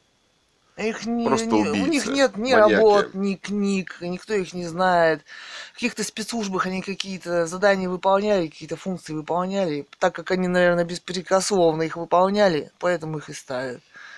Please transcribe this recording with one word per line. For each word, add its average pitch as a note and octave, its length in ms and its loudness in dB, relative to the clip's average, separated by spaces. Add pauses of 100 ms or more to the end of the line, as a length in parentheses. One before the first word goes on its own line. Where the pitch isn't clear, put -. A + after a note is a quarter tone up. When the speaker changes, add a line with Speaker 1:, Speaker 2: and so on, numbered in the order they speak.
(760)
Speaker 1:
Их G#3+ 300 -6
не, A#3 180 -2
Speaker 2:
Просто A3+ 220 2
Speaker 1:
не, G#3+ 240 4
у - 160 0
них D4 180 0
Speaker 2:
убийцы, - 80 -6
Speaker 1:
нет C4+ 240 2
ни A#3+ 160 -2
Speaker 2:
маньяки. G#3+ 320 6
Speaker 1:
работ, G3+ 300 4
ни G3 200 -2
книг, G3 640 -4
никто F3 340 -8
их F3+ 200 -2
не F3+ 120 -8
знает. E3+ 580 2 (480)
В - 20 -20
каких-то A#3 300 -6
спецслужбах G3+ 600 -4
они F#3 160 -4
какие-то F3 640 -4
задания F#3 420 2
выполняли, F#3+ 580 2
какие-то D#3 300 -12
функции F3 360 -8
выполняли. E3 760 -4 (120)
Так F3+ 160 2
как E3+ 160 -8
они, F#3 160 0
наверное, F3 380 4
беспрекословно F3 960 0
их D#3+ 140 -6
выполняли, F3+ 840 2
поэтому D#3+ 400 -4
их C#3+ 100 -14
и D3+ 40 -14
ставят. C3 480 -8 (380)